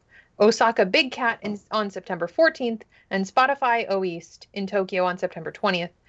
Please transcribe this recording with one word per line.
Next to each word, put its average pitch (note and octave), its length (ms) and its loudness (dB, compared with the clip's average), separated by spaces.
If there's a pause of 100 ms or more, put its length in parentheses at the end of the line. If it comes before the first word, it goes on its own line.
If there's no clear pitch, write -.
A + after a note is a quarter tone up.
(400)
Osaka A3+ 480 4
Big C4+ 240 0
Cat A#3 320 -4
in, G#3 160 -8 (100)
on G#3 220 -2
September F3+ 360 -6
fourteenth, B3+ 560 0 (280)
and G3 160 0
Spotify B3+ 600 2
O G3 140 0
East E3+ 500 -10
in G3+ 120 -4
Tokyo F#3+ 400 -2
on F3+ 140 -2
September E3+ 320 -6
twentieth. F3+ 400 -2 (180)